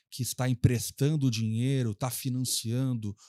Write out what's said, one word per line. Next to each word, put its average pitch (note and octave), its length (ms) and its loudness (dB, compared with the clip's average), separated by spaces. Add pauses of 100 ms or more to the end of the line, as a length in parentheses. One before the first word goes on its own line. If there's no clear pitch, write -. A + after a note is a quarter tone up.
que - 140 -6
está B2 260 -2
emprestando C3+ 800 2
dinheiro, A#2 640 0
está B2 200 -4
financiando B2 1040 -2 (120)